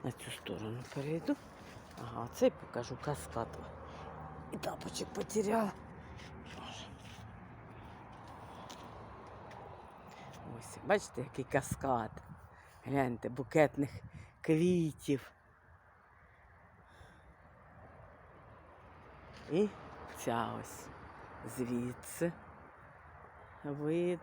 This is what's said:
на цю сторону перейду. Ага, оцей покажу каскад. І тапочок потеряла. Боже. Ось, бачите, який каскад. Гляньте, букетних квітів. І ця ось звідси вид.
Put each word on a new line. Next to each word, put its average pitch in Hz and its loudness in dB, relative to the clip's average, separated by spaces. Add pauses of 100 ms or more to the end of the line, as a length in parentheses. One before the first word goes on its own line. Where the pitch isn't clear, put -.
на 127 2
цю - -6
сторону 110 -4 (120)
перейду. 156 2 (640)
Ага, 117 -2
оцей 240 8
покажу - -2
каскад. 135 0 (1040)
І - -4
тапочок - -2
потеряла. 208 6 (840)
Боже. - -8 (3750)
Ось, - -10 (100)
бачите, 196 4
який 131 -4
каскад. 127 2 (760)
Гляньте, 127 4
букетних 139 8 (520)
квітів. 160 6 (4000)
І 196 6 (480)
ця 117 2 (100)
ось - -10 (680)
звідси 123 2 (1300)
вид. 160 4